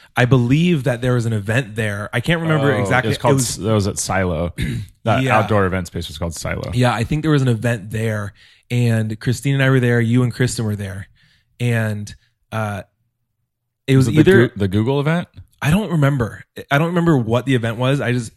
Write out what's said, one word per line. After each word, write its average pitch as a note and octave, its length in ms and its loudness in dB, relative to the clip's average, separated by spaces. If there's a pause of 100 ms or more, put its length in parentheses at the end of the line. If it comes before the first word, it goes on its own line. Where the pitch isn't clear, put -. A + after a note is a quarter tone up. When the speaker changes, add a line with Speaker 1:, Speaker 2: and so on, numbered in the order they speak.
(220)
Speaker 1:
I - 20 6
believe C3+ 600 2
that A#2+ 180 -2
there B2 120 0
was A#2 120 0
an A2+ 80 -2
event G#2+ 400 -4
there. G#2 400 -6
I A#2+ 60 -2
can't E3 200 -2
remember D3+ 320 0
Speaker 2:
Oh, G#2 80 -2
Speaker 1:
exactly. A#2 280 0
Speaker 2:
it - 20 2
was - 80 -2
called - 140 2
Speaker 1:
It - 40 4
was B2+ 140 -2
Speaker 2:
S-, - 60 -8
that G#2 180 -2
was G2+ 120 2
at G2+ 120 -4
Silo, F2 560 -2 (240)
<clears throat> - 260 -14
that A2 180 2
Speaker 1:
Yeah. A#2+ 160 2
Speaker 2:
outdoor G2+ 280 2
event F2+ 220 -4
space F2 200 -8
was - 80 -16
called E2+ 180 -6
Silo. E2+ 380 -8
Speaker 1:
Yeah, B2 220 2
I A2+ 100 -2
think D3+ 180 -2
there D#3 80 0
was C#3+ 120 4
an C3 60 2
event A2+ 420 -2
there, G#2+ 420 -4 (380)
and A2+ 500 0
Christine C#3 340 -2
and C3+ 80 2
I C3+ 80 4
were C3 100 4
there. A#2+ 200 2
You A#2 220 2
and A#2+ 100 0
Kristen A#2+ 320 -2
were G#2 120 -4
there, G2 320 -10 (500)
and, A2 560 -4 (380)
uh, G#2 300 -6 (1040)
it C3+ 100 4
was C3 100 6
Speaker 2:
Was G#2 120 0
it - 60 6
the F#3 60 6
Speaker 1:
either F#3 180 6
Speaker 2:
Goo-, - 100 -10
the G2 100 0
Google A2 320 0
event. D#3+ 280 -2 (320)
Speaker 1:
I C#3+ 100 0
don't F#3 200 0
remember. C#3 540 0 (260)
I C#3+ 80 2
don't E3+ 100 2
remember E3+ 300 4
what A#2 280 0
the C3+ 80 2
event A#2 240 -2
was. C3 220 0
I A#2 120 -2
just, A#2+ 240 -4